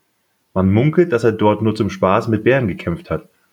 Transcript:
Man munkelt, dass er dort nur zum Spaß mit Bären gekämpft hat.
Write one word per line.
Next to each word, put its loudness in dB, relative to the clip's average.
Man 2
munkelt, 2
dass 0
er 2
dort 0
nur 0
zum -2
Spaß 0
mit 0
Bären 2
gekämpft -6
hat. -8